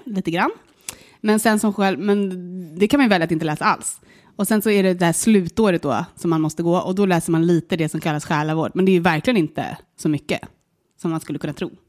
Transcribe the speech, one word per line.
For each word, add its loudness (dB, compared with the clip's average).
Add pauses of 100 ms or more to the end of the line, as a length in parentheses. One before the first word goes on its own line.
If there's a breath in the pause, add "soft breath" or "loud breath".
lite -4
grann. 0 (680 loud breath)
Men 2
sen 2
som 0
själv, 0
men 0 (500)
det 4
kan 4
man 4
ju 4
välja 4
att -4
inte -2
läsa -2
alls. -2 (360 soft breath)
Och -2
sen 0
så 0
är 4
det 2
det 0
här 4
slutåret 2
då -2 (120)
som -2
man 2
måste -2
gå. 2
Och -4
då 2
läser 0
man 2
lite 2
det -2
som -6
kallas -4
själavård. -2
Men 2
det 4
är 6
ju 4
verkligen 0
inte -2 (200)
så -4
mycket -4 (600)
som -4
man -4
skulle -10
kunna -6
tro. -8 (180)